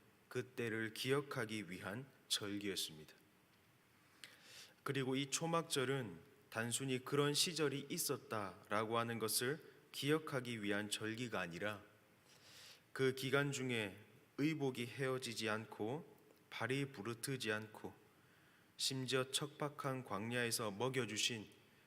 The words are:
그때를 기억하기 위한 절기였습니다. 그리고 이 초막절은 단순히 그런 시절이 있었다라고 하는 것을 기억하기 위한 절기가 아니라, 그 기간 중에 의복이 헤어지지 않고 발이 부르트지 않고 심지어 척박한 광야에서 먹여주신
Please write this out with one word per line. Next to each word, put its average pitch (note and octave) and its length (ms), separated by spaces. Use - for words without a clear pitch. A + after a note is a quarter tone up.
그때를 A2+ 680
기억하기 A#2 720
위한 G2+ 380
절기였습니다. F#2+ 840
그리고 C3 320
이 C#3 140
초막절은 C#3 840
단순히 B2+ 540
그런 C#3+ 300
시절이 C#3+ 540
있었다라고 A2 1080
하는 A#2 200
것을 B2 420
기억하기 C3+ 720
위한 G2+ 260
절기가 A2 520
아니라, F#2+ 420
그 C3 240
기간 C#3 340
중에 A#2+ 480
의복이 C#3 480
헤어지지 A#2 640
않고 A2 580
발이 C3+ 420
부르트지 A#2 580
않고 G#2+ 420
심지어 C3 560
척박한 C#3+ 720
광야에서 A2+ 680
먹여주신 A2 800